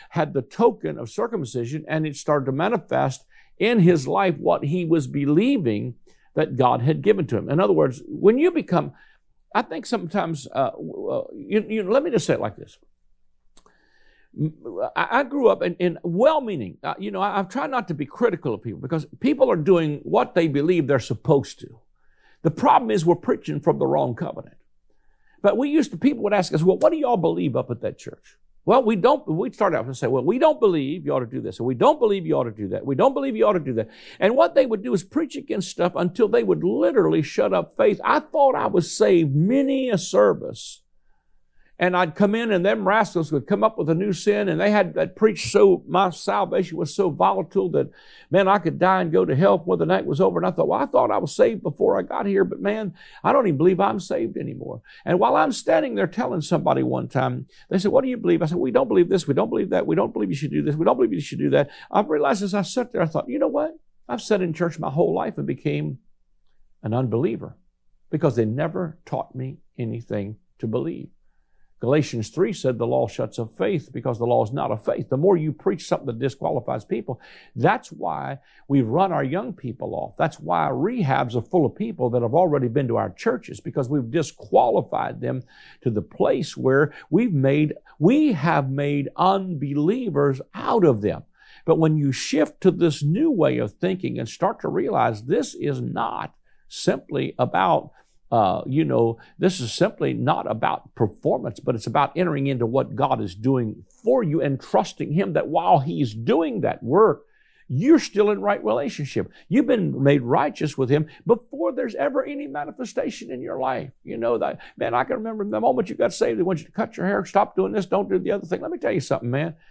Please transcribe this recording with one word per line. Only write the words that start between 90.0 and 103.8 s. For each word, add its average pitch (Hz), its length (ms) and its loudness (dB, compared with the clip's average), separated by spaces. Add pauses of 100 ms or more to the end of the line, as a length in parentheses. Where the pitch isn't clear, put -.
out 220 300 0
of 123 160 4
them. 98 220 -2 (420)
But 165 140 4
when 160 180 4
you 143 140 2
shift - 520 -2
to 185 100 6
this 170 320 0
new 220 260 2
way 147 280 2
of 120 160 -4
thinking 170 440 -4
and 120 100 -6
start - 340 -4
to 160 60 -4
realize 131 540 0
this 185 320 -2
is 135 260 -4
not - 540 -6 (320)
simply - 720 -4
about, 151 540 0 (380)
uh, 104 360 2
you 147 180 0
know, 117 340 2 (200)
this 185 200 0
is 117 140 -6
simply 165 400 -2
not 123 380 -2
about - 440 -4
performance, 117 640 -2
but 123 140 -2
it's 113 120 -8
about 139 280 0
entering 156 320 -2
into 127 200 0
what 117 280 -2
God 127 280 0
is 90 120 -8
doing 117 500 -2 (200)